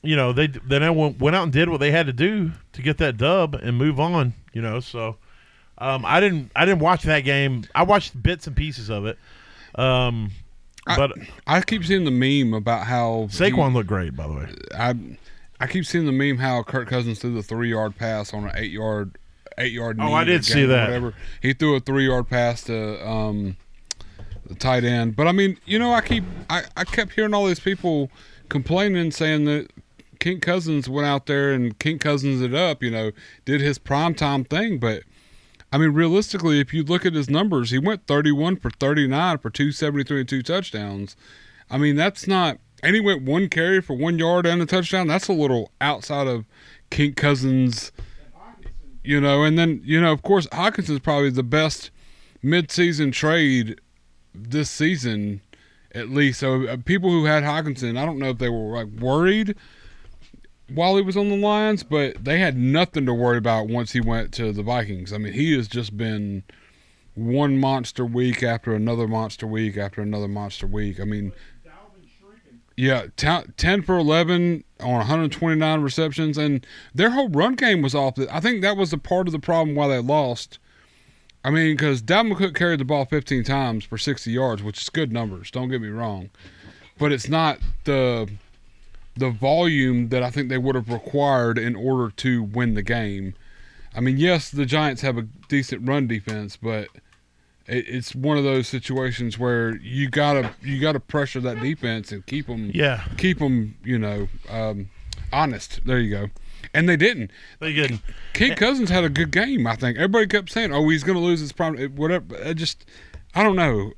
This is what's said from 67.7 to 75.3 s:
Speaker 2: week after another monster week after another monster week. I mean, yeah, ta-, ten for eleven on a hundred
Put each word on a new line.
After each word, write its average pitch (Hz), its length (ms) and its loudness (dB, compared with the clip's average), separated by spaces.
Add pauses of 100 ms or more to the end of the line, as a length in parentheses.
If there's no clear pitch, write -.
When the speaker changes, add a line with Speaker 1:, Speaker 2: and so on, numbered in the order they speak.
Speaker 2:
week 123 380 0
after 117 320 -2
another 113 320 0
monster 110 400 -4
week 110 300 -2
after 101 240 -6
another 104 260 -4
monster 101 400 -6
week. 101 320 -2
I 98 60 -6
mean, 104 280 -4 (1400)
yeah, 127 300 0 (100)
ta-, 160 280 0 (120)
ten 185 260 2
for 180 160 2
eleven 170 640 2 (160)
on 120 200 0
a 107 40 0
hundred 151 280 2